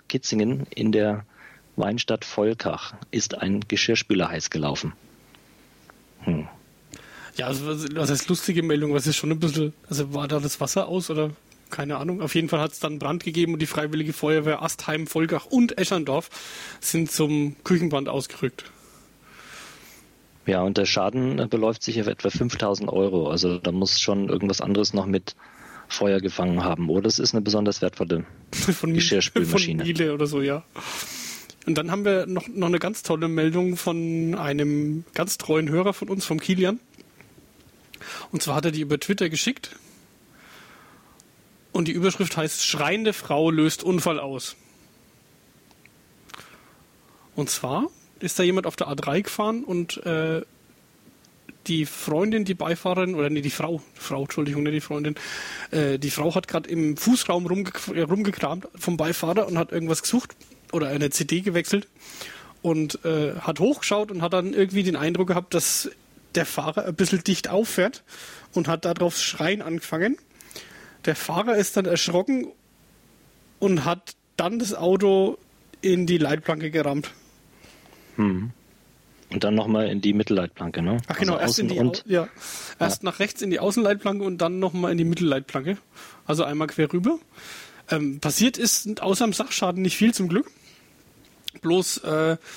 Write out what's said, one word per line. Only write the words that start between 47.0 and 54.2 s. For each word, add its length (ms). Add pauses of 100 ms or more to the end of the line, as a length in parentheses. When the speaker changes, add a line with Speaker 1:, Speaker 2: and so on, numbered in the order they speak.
Speaker 2:
Und 160
zwar 380 (320)
ist 180
da 40
jemand 240
auf 100
der 120
A 60
drei 260
gefahren 440
und, 420
äh, 360 (1200)
die 180
Freundin, 600
die 100
Beifahrerin, 640
oder 120
nee, 140
die 80
Frau, 320 (120)
Frau, 280